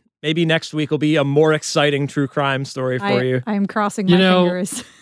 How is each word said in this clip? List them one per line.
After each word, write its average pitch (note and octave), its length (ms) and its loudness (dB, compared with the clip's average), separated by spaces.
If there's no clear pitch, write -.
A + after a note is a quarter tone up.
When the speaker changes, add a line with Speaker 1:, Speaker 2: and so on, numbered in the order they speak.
Speaker 1:
Maybe D#3+ 240 0
next D#3+ 280 0
week D3+ 180 -4
will D#3 60 2
be D3+ 180 0
a C#3+ 80 2
more D3+ 300 2
exciting D3 520 0
true C#3 220 -4
crime C#3 380 -2
story B2+ 340 -4
for G3 60 -6
Speaker 2:
I, G3+ 160 0
Speaker 1:
you. B2+ 260 -2
Speaker 2:
I'm G3+ 180 0
crossing G#3 440 -2
Speaker 3:
You F3 60 6
Speaker 2:
my F#3 60 4
Speaker 3:
know, F#3 220 4
Speaker 2:
fingers. F3+ 400 -2